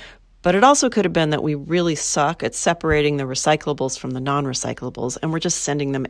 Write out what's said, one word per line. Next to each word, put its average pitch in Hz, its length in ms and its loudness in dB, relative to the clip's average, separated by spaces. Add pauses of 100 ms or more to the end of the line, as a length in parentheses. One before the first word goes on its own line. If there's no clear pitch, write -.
(420)
But 180 140 4
it 202 80 4
also 277 260 6
could 208 160 2
have 170 80 0
been 160 160 2
that 151 140 0
we 151 100 0
really 160 400 0
suck 151 480 -2
at - 140 -4
separating 151 600 2
the 135 80 -2
recyclables 139 760 -2
from 127 120 -8
the 127 80 -6
non-recyclables, 127 1040 -4
and 160 100 -2
we're 165 80 -2
just 170 220 -2
sending 143 300 -2
them 135 180 -4